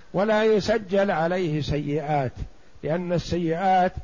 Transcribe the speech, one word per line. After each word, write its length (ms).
ولا 300
يسجل 680
عليه 500
سيئات، 720
لأن 300
السيئات 800